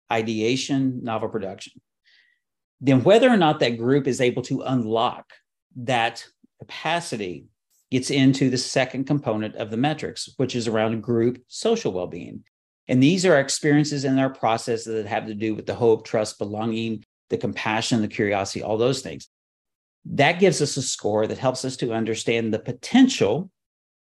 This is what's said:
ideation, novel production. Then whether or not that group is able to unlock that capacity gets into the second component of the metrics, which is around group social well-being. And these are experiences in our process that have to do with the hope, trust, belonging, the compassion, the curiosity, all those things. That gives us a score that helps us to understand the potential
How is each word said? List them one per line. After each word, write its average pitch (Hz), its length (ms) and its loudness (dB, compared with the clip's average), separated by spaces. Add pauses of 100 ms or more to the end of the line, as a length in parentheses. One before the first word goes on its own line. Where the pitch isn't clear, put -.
(120)
ideation, 123 920 -2
novel 110 260 -4
production. 101 440 -10 (1080)
Then 127 240 4
whether 226 260 8
or 233 80 6
not 156 220 4
that 123 180 0
group 135 300 2
is 123 120 0
able 123 240 2
to 131 180 -4
unlock 113 680 -2 (460)
that 120 500 -2 (320)
capacity 123 880 -6 (460)
gets 131 180 -2
into 135 400 4
the 127 80 0
second 127 460 -2
component 110 540 -2
of 110 120 -6
the 110 80 -6
metrics, 139 600 -4
which 107 180 -2
is 117 120 -4
around 110 360 0
group 117 460 0
social 226 420 -2
well-being. 87 500 -8 (460)
And 127 160 4
these 175 220 4
are 160 140 6
experiences 147 680 0
in 135 120 0
our 135 120 2
process 113 560 -2
that 110 200 -6
have 110 220 -4
to 110 80 -8
do 110 180 -2
with 110 120 -8
the 101 100 -4
hope, 110 300 4
trust, - 340 -4
belonging, 110 640 -4 (260)
the 113 80 -2
compassion, 110 640 -2
the 107 60 -2
curiosity, 101 560 -2
all 107 140 -2
those 123 240 0
things. 73 260 -14 (800)
That 156 340 2
gives 180 220 4
us 143 160 -2
a 135 40 -2
score 107 460 -2
that 110 100 -6
helps 127 280 -2
us 131 120 -8
to 120 160 -4
understand 113 600 -2
the 110 60 -2
potential 175 920 2 (680)